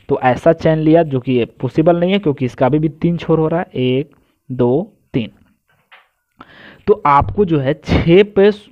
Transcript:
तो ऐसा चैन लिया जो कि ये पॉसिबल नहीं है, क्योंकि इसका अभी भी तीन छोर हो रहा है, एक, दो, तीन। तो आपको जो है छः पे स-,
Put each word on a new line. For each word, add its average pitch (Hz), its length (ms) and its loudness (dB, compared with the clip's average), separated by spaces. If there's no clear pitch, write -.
तो 135 100 -2
ऐसा 131 340 0
चैन 160 260 0
लिया 156 240 2
जो 135 160 -4
कि 127 140 -6
ये 123 120 0
पॉसिबल 160 380 0
नहीं 175 120 -2
है, 202 80 0
क्योंकि 139 260 -4
इसका 127 200 -2
अभी 143 140 0
भी 156 120 -2
तीन 170 260 -4
छोर 160 220 -2
हो 156 80 -2
रहा 165 120 -4
है, 185 60 -8
एक, 127 400 -4
दो, 127 440 -2
तीन। 117 180 -6
तो - 180 0
आपको 143 400 2
जो 160 140 0
है 135 160 -2
छः 170 480 2
पे 196 160 4
स-, - 200 -10